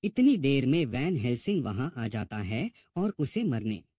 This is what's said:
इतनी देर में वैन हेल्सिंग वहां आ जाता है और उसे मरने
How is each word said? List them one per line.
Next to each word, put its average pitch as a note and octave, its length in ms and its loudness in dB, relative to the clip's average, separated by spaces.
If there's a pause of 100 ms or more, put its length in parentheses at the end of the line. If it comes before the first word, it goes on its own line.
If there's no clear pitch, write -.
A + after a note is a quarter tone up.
इतनी B3 340 4
देर C#3 280 2
में D3+ 200 2
वैन C#3 320 -2
हेल्सिंग B2 460 0
वहां G#2+ 320 -4
आ A#2 120 -4
जाता G#2+ 320 -6
है G#2+ 300 -4 (260)
और G3 240 -2
उसे D#3+ 240 0
मरने A2 380 -4 (180)